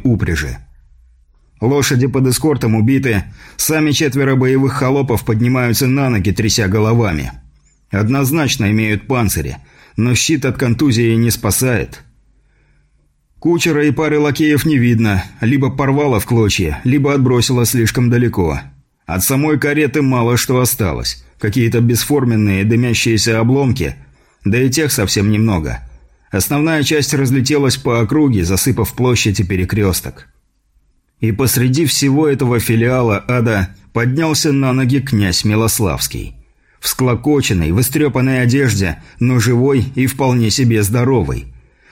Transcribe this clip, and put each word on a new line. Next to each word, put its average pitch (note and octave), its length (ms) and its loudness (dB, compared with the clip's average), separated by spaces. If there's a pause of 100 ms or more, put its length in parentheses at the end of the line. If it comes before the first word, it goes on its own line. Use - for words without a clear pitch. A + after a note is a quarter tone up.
упряжи. E2 540 -2 (1000)
Лошади C3+ 460 0
под C3 200 0
эскортом B2+ 480 0
убиты, A#2 500 0 (320)
сами D#3 360 0
четверо C#3 440 0
боевых C3 380 2
холопов C3+ 500 0
поднимаются A#2+ 640 0
на C3 240 0
ноги, G2+ 200 0
тряся G#2+ 380 0
головами. G#2+ 640 0 (580)
Однозначно B2+ 800 0
имеют G#2+ 360 0
панцири, E2 500 -2 (400)
но A#2+ 180 0
щит C#3+ 300 -2
от B2+ 140 -2
контузии A#2 560 2
не A#2 160 2
спасает. G#2+ 720 -2 (1400)
Кучера D#3+ 480 0
и D3 60 2
пары D3+ 260 0
лакеев D3 480 2
не D#3 120 2
видно, A2+ 460 2 (160)
либо C3 300 0
порвало C3+ 500 0
в - 60 -6
клочья, G2+ 580 0
либо C#3 300 2
отбросило B2+ 500 2
слишком A#2 460 0
далеко. G2 500 0 (460)
От F#2 160 -4
самой D3 360 0
кареты D3 440 0
мало B2 340 2
что B2+ 240 0
осталось, F2 640 -4 (140)
какие-то A2+ 420 0
бесформенные A2+ 840 2
дымящиеся A#2 720 0
обломки, A#2 580 0 (480)
да A2 160 0
и C3 100 2
тех D3 200 0
совсем G#2 400 -2
немного. F#2+ 500 0 (500)
Основная D3 520 -2
часть D3+ 320 -2
разлетелась C3+ 600 0
по A#2+ 240 -2
округе, A#2+ 440 2
засыпав F#2+ 500 -2
площадь A#2 460 0
и G#2+ 40 2
перекрёсток. F#2 840 -2 (920)
И A2 120 0
посреди B2+ 540 0
всего C#3 400 0
этого B2+ 340 0
филиала A2+ 680 0
ада A2+ 420 0 (220)
поднялся C#3+ 600 0
на C3+ 200 0
ноги C3 280 0
князь G2+ 440 -2
Милославский. G#2+ 880 -2 (460)
В - 80 -6
склокоченной, A#2+ 840 0
в G2 80 2
истрёпанной C3 600 0
одежде, A#2 600 0 (180)
но B2+ 180 2
живой B2 560 2
и C3 120 0
вполне B2 440 0
себе A2+ 320 2
здоровый. G#2 640 0 (460)